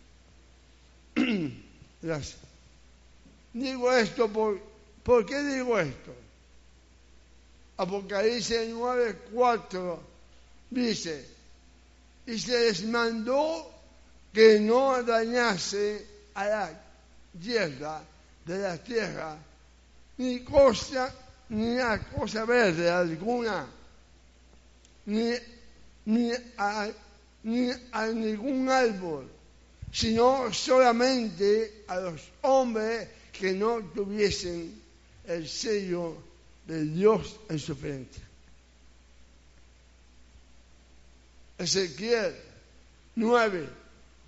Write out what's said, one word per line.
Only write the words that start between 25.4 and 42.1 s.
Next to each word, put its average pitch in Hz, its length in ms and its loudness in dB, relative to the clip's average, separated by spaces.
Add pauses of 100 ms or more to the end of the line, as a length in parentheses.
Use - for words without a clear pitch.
ni 233 260 2 (240)
a, 208 320 -4 (560)
ni 240 260 0 (220)
a 220 140 -2
ningún 226 600 -2
árbol, 185 600 0 (640)
sino 233 600 2
solamente 233 1300 2
a 180 140 -6
los 170 200 -8 (220)
hombres 233 640 2 (240)
que 190 200 -2
no 220 280 0 (140)
tuviesen 196 880 -2 (440)
el 170 220 -6
sello 180 680 -4 (500)
de 160 180 -4
Dios 185 540 2 (100)
en 156 100 -4
su 143 180 -8
frente. 135 420 -10 (3500)
Ezequiel 190 760 -2 (800)